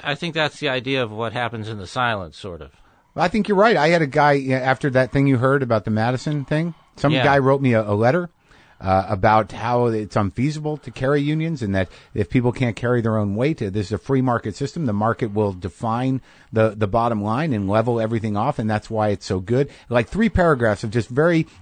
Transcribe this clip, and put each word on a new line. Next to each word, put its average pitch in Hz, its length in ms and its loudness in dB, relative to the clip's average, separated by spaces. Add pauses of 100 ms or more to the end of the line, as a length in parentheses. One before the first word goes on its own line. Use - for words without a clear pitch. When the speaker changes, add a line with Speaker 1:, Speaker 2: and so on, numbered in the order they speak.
Speaker 1:
I, 147 80 -6
I 143 40 -4
think 170 180 -8
that's 151 260 -4
the 147 100 -4
idea 131 340 -2
of 107 80 -4
what 110 220 -6
happens 113 360 -6
in 110 80 -10
the 92 80 -12
silence, 104 520 -4
sort 85 240 -12
of. 69 100 -18 (440)
Speaker 2:
I 165 120 2
think 208 200 -2
you're 202 100 2
right. 214 200 6
I 151 120 4
had 170 120 4
a 147 60 0
guy, 147 260 4
yeah, 131 240 0
after 131 340 0
that 131 200 2
thing 139 160 2
you 135 100 4
heard 135 240 2
about 117 240 0
the 113 60 -2
Madison 127 540 -2
thing, 160 280 -2 (220)
some 147 160 2
Speaker 1:
Yeah. 131 140 2
Speaker 2:
guy 143 140 4
wrote 139 220 4
me 127 120 4
a, 110 80 4
a 104 120 -2
letter, 135 360 2 (500)
uh, 95 300 2
about 107 440 2
how 120 340 0
it's 107 280 -4
unfeasible 147 640 -2
to 123 140 -16
carry 139 280 0
unions 156 440 -2
and 98 100 -2
that 95 160 0 (240)
if 110 160 -2
people 123 220 2
can't 120 240 -2
carry 123 260 0
their 110 160 0
own 101 180 -2
weight, 143 260 -2
uh, 101 100 -4
this 101 160 -4
is - 40 -6
a 101 60 -2
free 135 240 0
market 117 340 -2
system. 143 300 -6
The 107 80 0
market 107 400 -2
will 104 180 0
define 117 720 -4 (320)
the, 110 240 4
the 107 100 0
bottom 117 360 0
line 127 300 -2
and 101 140 -2
level 113 320 0
everything 110 380 -2
off, 131 220 -2
and 110 100 -2
that's 107 200 -2
why 107 200 0
it's 101 160 -4
so 92 140 -2
good. 123 300 0 (200)
Like, 117 200 2
three 220 200 0
paragraphs 131 540 2
of 110 80 -6
just 113 180 -2
very 160 380 2 (140)